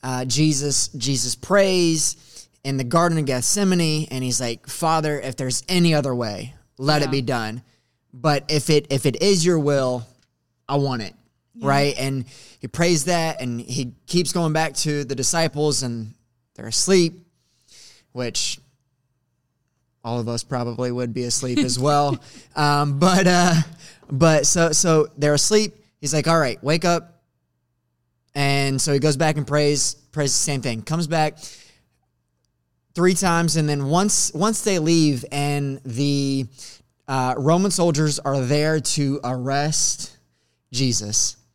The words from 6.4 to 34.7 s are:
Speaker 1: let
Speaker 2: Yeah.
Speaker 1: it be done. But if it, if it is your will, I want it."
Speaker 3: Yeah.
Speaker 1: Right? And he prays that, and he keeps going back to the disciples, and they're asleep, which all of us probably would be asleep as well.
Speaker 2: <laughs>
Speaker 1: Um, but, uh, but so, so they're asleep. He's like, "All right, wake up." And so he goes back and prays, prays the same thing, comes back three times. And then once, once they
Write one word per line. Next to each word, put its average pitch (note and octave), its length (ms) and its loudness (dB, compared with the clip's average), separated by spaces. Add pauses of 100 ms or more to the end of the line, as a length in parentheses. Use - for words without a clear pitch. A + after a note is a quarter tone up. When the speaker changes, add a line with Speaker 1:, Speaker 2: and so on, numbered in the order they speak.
Speaker 1:
let D3 240 0
Speaker 2:
Yeah. C#3 60 -2
Speaker 1:
it - 20 -2
be C3+ 100 0
done. A#2 420 -4 (520)
But C#3 340 -2
if D3+ 220 -2
it, D3 180 4
if C3+ 160 -2
it C3 180 0
is F#3+ 220 2
your F3 140 4
will, C3+ 480 0 (600)
I C#3 80 -2
want C3+ 260 -2
it." F#2+ 120 -10 (400)
Speaker 3:
Yeah. A#2+ 140 -4
Speaker 1:
Right? C#3 300 2
And C3+ 260 -4 (340)
he C3 100 -12
prays E3+ 360 0
that, E3 380 -2
and A#2+ 180 -6
he B2 320 -8 (140)
keeps F3 260 0
going E3 220 0
back D#3 220 -2
to D3 280 -2
the C3+ 100 -8
disciples, D3 680 -2
and A#2 320 -8 (400)
they're - 120 -16
asleep, E3+ 600 0 (840)
which - 460 -6 (1500)
all A#2 160 -4
of A2+ 80 -6
us A#2 140 -4
probably B2 500 -4
would A#2+ 220 -4
be B2 100 -4
asleep B2 340 -2
as B2+ 200 0
well. C#3+ 440 2
Speaker 2:
<laughs> - 340 -16
Speaker 1:
Um, D3 420 2
but, F#3+ 300 4
uh, F3 260 4 (560)
but D3+ 360 4
so, E3+ 260 2
so D#3 440 4
they're D3 180 2
asleep. G#3+ 420 2 (240)
He's C#3+ 120 -6
like, D#3 140 0
"All E3 120 4
right, C3+ 240 0
wake D#3 220 0
up." E3+ 380 0 (1120)
And C#3 460 0
so D3+ 120 0
he C#3+ 60 2
goes C#3+ 180 2
back D#3 200 0
and C#3+ 100 -4
prays, D3 480 0
prays C#3+ 380 -4
the - 60 0
same C#3 220 -2
thing, A#2 220 -4
comes D#3+ 240 -4
back D#3 320 -2 (1600)
three F3+ 200 2
times. E3+ 420 0
And D3+ 120 0
then C#3+ 180 -2
once, F#3 480 0
once G#3+ 280 0
they F#3+ 160 0